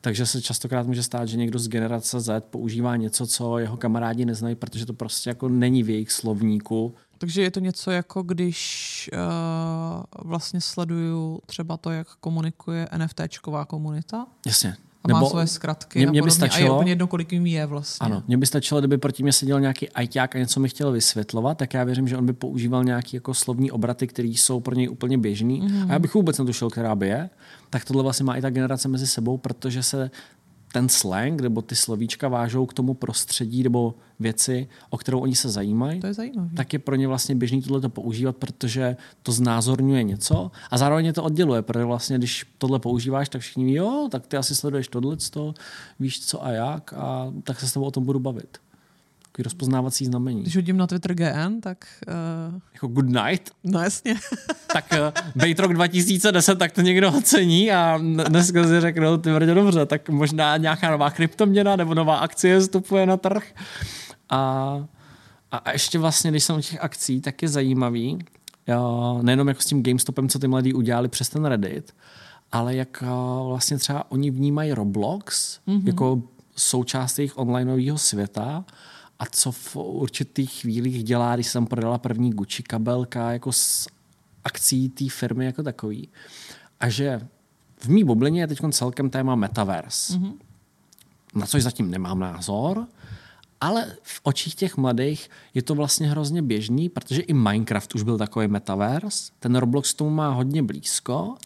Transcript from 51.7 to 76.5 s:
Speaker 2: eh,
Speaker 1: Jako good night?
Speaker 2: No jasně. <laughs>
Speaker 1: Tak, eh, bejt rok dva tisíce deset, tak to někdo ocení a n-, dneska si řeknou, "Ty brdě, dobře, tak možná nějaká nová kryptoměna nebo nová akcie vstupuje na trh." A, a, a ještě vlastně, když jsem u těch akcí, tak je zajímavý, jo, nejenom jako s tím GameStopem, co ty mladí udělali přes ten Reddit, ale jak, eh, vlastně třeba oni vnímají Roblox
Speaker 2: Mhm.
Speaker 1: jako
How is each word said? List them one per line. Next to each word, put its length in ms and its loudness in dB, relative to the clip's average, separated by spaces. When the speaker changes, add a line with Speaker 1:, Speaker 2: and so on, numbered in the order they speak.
Speaker 2:
eh, 520 -6
Speaker 1:
Jako 120 -8
good 200 2
night? 440 0
Speaker 2:
No 160 0
jasně. 400 -2
<laughs> 60 -16
Speaker 1:
Tak, 200 -2
eh, 200 2
bejt 220 4
rok 160 4
dva 120 4
tisíce 460 4
deset, 260 6
tak 140 2
to 80 2
někdo 320 6
ocení 600 6
a 260 6
n-, 300 0
dneska 380 6
si 140 8
řeknou, 360 4
"Ty 160 2
brdě, 220 6
dobře, 320 6
tak 220 -2
možná 480 4
nějaká 340 2
nová 200 4
kryptoměna 680 4
nebo 180 2
nová 220 4
akcie 440 4
vstupuje 460 2
na 100 4
trh." 280 0
A, 80 2
a, 60 -6
a 160 -4
ještě 260 0
vlastně, 320 2
když 140 2
jsem 120 0
u 40 0
těch 240 -6
akcí, 360 -2
tak 220 -6
je 60 0
zajímavý, 720 0
jo, 560 0
nejenom 260 4
jako 120 0
s 60 -2
tím 160 2
GameStopem, 460 0
co 100 -2
ty 100 0
mladí 260 2
udělali 340 2
přes 200 -4
ten 160 -2
Reddit, 500 -2
ale 240 0
jak, 300 -6
eh, 40 -4
vlastně 300 -2
třeba 320 -4
oni 200 0
vnímají 420 0
Roblox 920 -4
Speaker 2:
Mhm. 200 0
Speaker 1:
jako 360 2